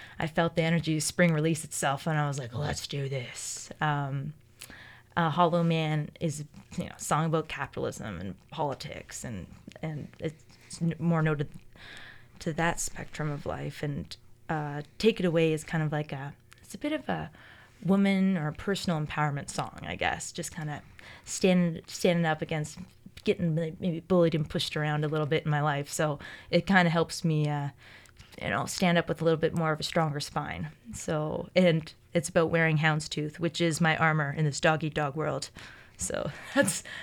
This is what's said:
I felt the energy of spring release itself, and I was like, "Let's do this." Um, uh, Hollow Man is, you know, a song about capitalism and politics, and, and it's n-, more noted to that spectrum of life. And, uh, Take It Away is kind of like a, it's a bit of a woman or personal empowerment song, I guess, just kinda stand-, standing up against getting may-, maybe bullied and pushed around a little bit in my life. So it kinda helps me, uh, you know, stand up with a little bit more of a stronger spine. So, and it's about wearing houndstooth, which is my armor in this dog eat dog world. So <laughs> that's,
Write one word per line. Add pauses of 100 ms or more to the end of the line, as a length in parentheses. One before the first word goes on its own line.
(180)
I
felt
the
energy
of
spring
release
itself,
and
I
was
like,
"Let's
do
this." (120)
Um, (840)
uh,
Hollow
Man (100)
is, (320)
you
know,
a
song
about
capitalism
and (160)
politics,
and, (340)
and (120)
it's (380)
n-,
more
noted (880)
to
that
spectrum
of
life.
And, (340)
uh, (140)
Take
It
Away
is
kind
of
like
a, (280)
it's
a
bit
of
a (520)
woman
or
personal
empowerment
song,
I
guess,
just
kinda (440)
stand-,
standing
up
against (460)
getting
may-,
maybe
bullied
and
pushed
around
a
little
bit
in
my
life.
So (300)
it
kinda
helps
me,
uh, (720)
you
know,
stand
up
with
a
little
bit
more
of
a
stronger
spine. (240)
So,
and (220)
it's
about
wearing
houndstooth,
which
is
my
armor
in
this
dog
eat
dog
world. (480)
So (100)
<laughs>
that's, (200)